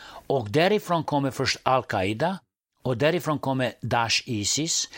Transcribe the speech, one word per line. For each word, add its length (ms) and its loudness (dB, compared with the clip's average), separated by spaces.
och 240 -2
därifrån 540 2
kommer 260 0
först 320 -2
Al-Qaida, 760 0
och 140 -2
därifrån 420 0
kommer 420 0
Daesh, 460 0
Isis, 720 -2